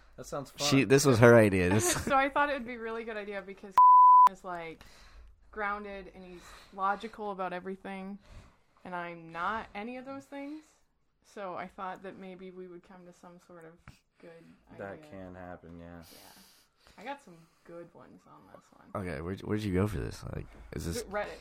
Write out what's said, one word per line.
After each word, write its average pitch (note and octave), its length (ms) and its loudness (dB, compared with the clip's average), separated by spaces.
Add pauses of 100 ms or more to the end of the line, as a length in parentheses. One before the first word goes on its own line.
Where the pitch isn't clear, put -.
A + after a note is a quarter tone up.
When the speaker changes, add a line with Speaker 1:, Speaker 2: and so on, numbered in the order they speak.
(180)
Speaker 1:
That B2+ 80 -16
sounds C#3+ 260 -12
fun. C#3+ 160 -6
Speaker 2:
She, C3+ 160 4
this C3+ 220 4
was B2 140 6
her A#2+ 180 10
idea. F#2+ 320 6
This A2 240 2
Speaker 3:
<laughs> - 120 -4
So C#4+ 100 0
I C4+ 140 2
thought C#4+ 200 0
it C#4 40 -4
would A#3+ 140 -8
be B3 100 -12
really A3+ 260 -8
good A3 140 -10
idea G3+ 280 -10
because G3 280 -18 (280)
<laughs> B5 300 10
is, - 120 -18
like, E3 380 -12 (680)
grounded G3+ 640 -8
and F#3+ 80 -18
he's F3+ 180 -18 (340)
logical G3+ 560 -4
about F#3 220 -6
everything, F#3+ 640 -12 (680)
and F3+ 100 -10
I'm E3+ 360 -12
not F#3+ 440 -6
any A#3 220 -12
of B3+ 80 -16
those C4+ 180 -14
things. C#4+ 380 -14 (720)
So F#3+ 220 -12
I F3 120 -10 (100)
thought F#3 260 -12
that F#3+ 160 -16
maybe F#3 320 -16
we F#3 160 -16
would F3 200 -20
come F#3+ 100 -20 (100)
to F3 140 -20
some F3 260 -20
sort E3+ 160 -20
of D#3+ 80 -20 (480)
good F3 100 -20 (480)
Speaker 1:
That G2 160 -12
Speaker 3:
idea. - 180 -18
Speaker 1:
can F#2+ 240 -16
happen, F2+ 340 -16 (100)
yeah. E2+ 60 -18 (260)
Speaker 3:
Yeah. - 300 -20 (580)
I F#3 60 -20
got C#4 180 -14
some F3+ 100 -20 (320)
good E3+ 300 -18
ones - 320 -20
on D3 140 -20 (120)
this - 80 -20 (320)
one. G2 140 -8
Speaker 2:
Okay, D2 140 -6
where'd, F#2+ 200 -8
where'd G#2+ 200 -4
you G2+ 120 -4
go F#2+ 140 4
for G2+ 100 -6
this? - 240 -8 (140)
Like, - 100 -10 (300)
is - 100 -8
this E2 180 -6
Speaker 3:
Reddit. G3+ 220 -8 (160)